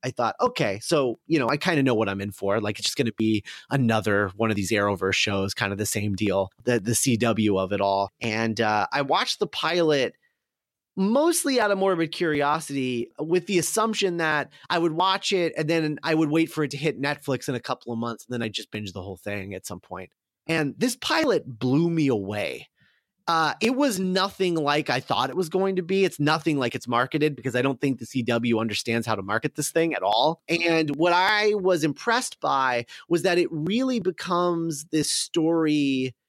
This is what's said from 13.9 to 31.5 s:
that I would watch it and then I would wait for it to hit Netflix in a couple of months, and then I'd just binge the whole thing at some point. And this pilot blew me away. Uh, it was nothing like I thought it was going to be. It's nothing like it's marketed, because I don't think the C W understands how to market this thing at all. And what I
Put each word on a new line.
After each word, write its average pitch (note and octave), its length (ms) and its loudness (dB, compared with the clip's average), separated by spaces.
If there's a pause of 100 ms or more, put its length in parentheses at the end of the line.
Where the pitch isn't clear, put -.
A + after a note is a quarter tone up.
that D#3 320 0 (200)
I E3+ 80 2
would E3 140 2
watch F#3+ 400 0
it F3 240 0
and D#3 120 -2
then D#3 360 0
I D#3+ 100 2
would D#3 160 2
wait E3 220 2
for D#3 100 -2
it C#3+ 80 -2
to C#3+ 60 -10
hit C3+ 260 -2
Netflix C#3+ 460 -2
in C3 80 -2
a A#2 40 -4
couple A#2+ 320 -6
of A#2 60 -4
months, A#2 260 -6
and - 80 -10
then A#2+ 100 -4
I'd A2+ 100 -4
just G#2 180 -10
binge G#2 220 -8
the F#2+ 100 -10
whole F#2+ 140 -10
thing G2+ 380 -8
at F#2 120 -12
some F#2 140 -12
point. F2+ 320 -14 (340)
And D#3 320 -2
this B3+ 160 0
pilot B3 640 -2
blew C#3 320 2
me D#3+ 160 2
away. G2+ 640 -2 (580)
Uh, D#3+ 340 2
it A#3 140 2
was B3 240 2
nothing F#3 560 0
like D3 360 0
I B2+ 100 2
thought B2+ 300 -2
it D#3+ 60 -6
was F3 120 -2
going F#3+ 280 0
to F3+ 60 -2
be. F#3+ 220 2
It's F3+ 160 -2
nothing D#3 380 2
like B2 180 0
it's - 100 -8
marketed, C3 480 2
because B2+ 220 -4
I B2 60 2
don't C3+ 180 0
think C#3 180 0
the A2 80 -10
C C3 160 -4
W A#2 380 2
understands A2+ 460 -2
how A2+ 100 0
to G2+ 60 -6
market A2 340 -2
this D3+ 160 -4
thing E3 220 2
at F2+ 100 -4
all. A#2+ 440 2
And E3 460 2
what E3+ 180 2
I G#3 420 2